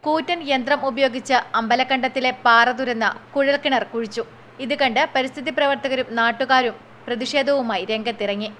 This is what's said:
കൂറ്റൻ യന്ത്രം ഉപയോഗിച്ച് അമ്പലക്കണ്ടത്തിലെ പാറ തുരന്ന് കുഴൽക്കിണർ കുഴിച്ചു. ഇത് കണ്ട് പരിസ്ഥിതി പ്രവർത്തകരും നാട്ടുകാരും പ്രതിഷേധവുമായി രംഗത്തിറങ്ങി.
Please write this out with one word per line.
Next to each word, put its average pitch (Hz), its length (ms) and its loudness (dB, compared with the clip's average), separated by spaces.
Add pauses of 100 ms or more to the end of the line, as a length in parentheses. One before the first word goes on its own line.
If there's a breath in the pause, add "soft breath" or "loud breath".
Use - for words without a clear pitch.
കൂറ്റൻ 320 340 0 (120)
യന്ത്രം 269 280 0 (100)
ഉപയോഗിച്ച് 254 480 0 (220)
അമ്പലക്കണ്ടത്തിലെ 254 720 0 (140)
പാറ 233 220 8 (120)
തുരന്ന് 226 300 0 (240)
കുഴൽക്കിണർ 277 580 2
കുഴിച്ചു. 226 320 -6 (400)
ഇത് 254 180 -2
കണ്ട് 254 200 2 (140)
പരിസ്ഥിതി 262 420 -2
പ്രവർത്തകരും 269 500 0 (120)
നാട്ടുകാരും 240 560 2 (320)
പ്രതിഷേധവുമായി 247 840 0
രംഗത്തിറങ്ങി. 214 580 -4 (100)